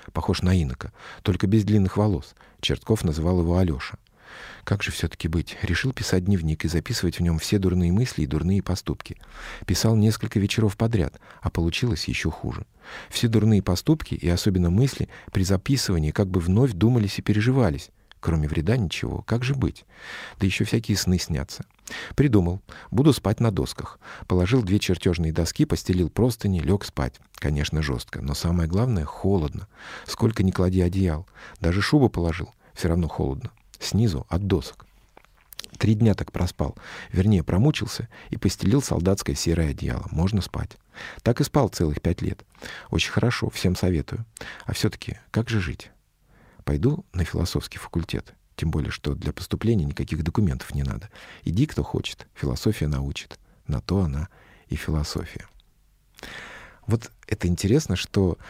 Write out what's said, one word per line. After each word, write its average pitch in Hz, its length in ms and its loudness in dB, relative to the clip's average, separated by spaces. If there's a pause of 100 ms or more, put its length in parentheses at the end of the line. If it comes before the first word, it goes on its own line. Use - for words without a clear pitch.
(120)
похож - 300 -2
на 90 200 4
инока, 65 300 -4 (300)
только 101 260 2
без 107 160 6
длинных 98 320 4
волос. 101 400 0 (240)
Чертков - 460 0
называл 80 340 2
его 87 180 4
Алеша. 85 400 0 (680)
Как - 180 0
же - 80 -2
все-таки - 380 -4
быть? 80 340 -2
Решил 123 300 0
писать - 320 0
дневник 82 400 2
и - 20 0
записывать 85 520 -2
в - 20 -2
нем 85 180 2
все - 180 0
дурные 90 360 2
мысли 107 300 0
и 73 40 0
дурные 80 340 0
поступки. - 560 -4 (480)
Писал 110 300 2
несколько 107 440 2
вечеров 101 360 2
подряд, 113 440 0 (220)
а 98 80 -2
получилось 87 600 0
еще - 200 -2
хуже. - 360 -6 (440)
Все - 200 0
дурные 107 340 6
поступки - 500 0
и - 140 -4
особенно 87 420 2
мысли 117 380 2 (240)
при 95 120 2
записывании 92 680 2
как 101 160 2
бы 92 140 0
вновь 104 320 4
думались 104 440 2
и 92 60 -4
переживались. 107 640 2 (320)
Кроме 78 280 0
вреда 78 260 0
ничего. 78 460 -2
Как 123 240 -2
же 139 100 0
быть? - 300 -2 (540)
Да - 60 2
еще 98 200 0
всякие 113 320 0
сны 90 200 2
снятся. - 480 -6 (500)
Придумал. 101 460 4 (300)
Буду 143 220 6
спать - 260 0
на 113 100 2
досках. - 480 -4 (300)
Положил 92 340 4
две 98 160 2
чертежные 85 540 0
доски, 82 320 0
постелил 90 460 0
простыни, 104 500 0
лег 87 240 0
спать. - 320 -4 (200)
Конечно, 73 460 -2
жестко, 67 400 -4
но 71 120 -4
самое 85 340 0
главное — 95 380 0
холодно. 90 640 -2 (380)
Сколько - 380 0
ни 92 80 4
клади 92 300 2
одеял. 90 460 0 (340)
Даже 87 200 2
шубу 147 280 4
положил — 85 440 -2 (200)
все - 160 0
равно 85 180 2
холодно. 78 440 -4 (280)
Снизу 92 480 0
от 101 180 -2
досок. - 400 -2 (920)
Три 104 160 4
дня 107 200 6
так - 200 -6
проспал. - 420 -2 (380)
Вернее, 95 300 4
промучился - 640 0 (200)
и - 60 -6
постелил 101 460 2
солдатское 87 560 0
серое 82 320 2
одеяло. 67 420 -4
Можно 95 300 2
спать. - 300 -6 (520)
Так 117 160 2
и 147 60 0
спал 127 240 2
целых 78 320 -2
пять 82 200 0
лет. - 220 -4 (460)
Очень - 220 -2
хорошо, 113 380 0
всем - 280 0
советую. 92 480 -2 (400)
А - 80 -6
все-таки, - 460 -4 (120)
как 113 160 0
же 110 140 0
жить? - 300 -6 (760)
Пойду 76 480 0
на 87 100 0
философский - 560 -4
факультет. - 560 -6 (220)
Тем 82 120 -2
более, 76 220 -2
что - 240 -4
для 73 160 -4
поступления 107 540 -2
никаких 78 380 -4
документов 80 520 -2
не 71 80 -2
надо. 65 260 -6 (340)
Иди, 104 220 0
кто - 160 -2
хочет. - 540 -6
Философия 73 520 -2
научит. 69 520 -6 (260)
На 71 140 -2
то 95 220 0
она 78 260 -2 (400)
и - 80 -6
философия. - 720 -4 (1400)
Вот 113 260 -2 (160)
это - 200 -2
интересно, 98 480 2
что, 95 420 0 (120)